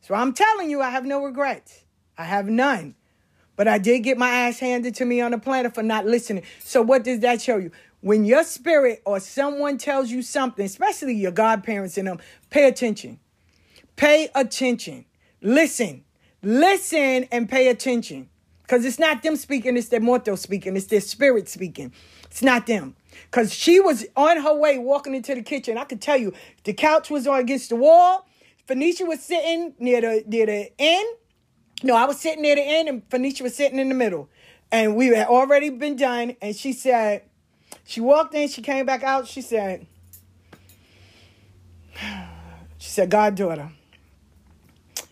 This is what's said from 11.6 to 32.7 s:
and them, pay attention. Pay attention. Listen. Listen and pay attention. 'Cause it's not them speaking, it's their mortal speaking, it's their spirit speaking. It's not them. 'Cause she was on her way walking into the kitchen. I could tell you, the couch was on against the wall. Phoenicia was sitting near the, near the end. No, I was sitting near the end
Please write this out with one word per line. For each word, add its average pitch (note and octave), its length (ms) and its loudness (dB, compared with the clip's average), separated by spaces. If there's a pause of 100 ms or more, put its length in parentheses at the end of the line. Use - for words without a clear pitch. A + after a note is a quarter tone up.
and F#3+ 100 -4
them, F3+ 120 -8 (300)
pay C#4+ 180 6
attention. A#3 520 -2 (760)
Pay D4+ 400 4
attention. A#3 680 -2 (360)
Listen. G#3+ 640 0 (380)
Listen C#4 880 2
and A#3 180 -4
pay C4 180 4
attention. A#3 640 -2 (380)
'Cause A#3+ 180 2
it's B3+ 140 -6
not D#4 240 0
them D#4 120 0
speaking, B3+ 400 -4
it's A#3+ 140 -4
their A#3 100 0
mortal A#3 380 0
speaking, F#3+ 400 -6
it's F#3+ 80 -6
their G#3 160 2
spirit A3+ 480 0
speaking. D#3 420 -12 (340)
It's - 180 -10
not A#3+ 240 2
them. E3+ 280 -4 (360)
'Cause A3 200 0
she F4 280 6
was D4 260 2 (100)
on D#4 220 4
her D4+ 160 2
way D4 240 2
walking C4+ 380 -2
into C4 180 -6
the B3 80 -8
kitchen. A#3+ 340 -6
I B3 100 -8
could A3+ 140 -12
tell C#4+ 180 0
you, G#3+ 160 -2 (300)
the G#3 100 -6
couch D#4 360 2
was C#4+ 160 -4
on C#4 140 2
against B3+ 300 -4
the A#3 60 -2
wall. F4 520 6 (400)
Phoenicia E4+ 380 -2
was D#4+ 160 -4
sitting E4 580 -4
near B3 220 2
the, A3+ 260 -2
near A3 180 0
the G#3 320 -6
end. E4+ 300 2 (720)
No, B3+ 140 2
I A#3 100 4
was C#4 140 -4
sitting D#4 240 -6
near D4 120 4
the C#4+ 60 0
end D#4 260 0